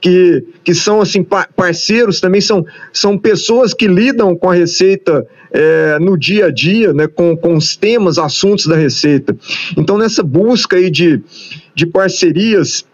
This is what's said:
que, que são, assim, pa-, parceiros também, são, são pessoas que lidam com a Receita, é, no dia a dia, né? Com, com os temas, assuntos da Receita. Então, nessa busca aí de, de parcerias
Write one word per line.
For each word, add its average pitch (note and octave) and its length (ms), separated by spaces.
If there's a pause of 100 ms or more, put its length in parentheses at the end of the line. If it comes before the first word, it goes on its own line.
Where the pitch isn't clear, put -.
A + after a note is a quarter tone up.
que, F3 420 (200)
que F3 100
são, G#3 260
assim, G3+ 240
pa-, F#3+ 320
parceiros G3 640
também, F#3+ 220
são, F#3+ 240 (260)
são G3+ 280
pessoas A3 520
que - 160
lidam G3+ 480
com F3+ 140
a F3+ 60
Receita, F3 720 (240)
é, D#3 480
no F3+ 180
dia F3+ 300
a D#3+ 40
dia, F3 400
né? D3+ 160
Com, E3 300
com E3+ 180
os D#3 200
temas, G#3 420
assuntos F#3+ 480
da E3 100
Receita. D3 600 (400)
Então, F#3+ 180
nessa A3 280
busca F#3+ 520
aí F#3 140
de, D3+ 320 (540)
de E3+ 100
parcerias F3+ 1000 (100)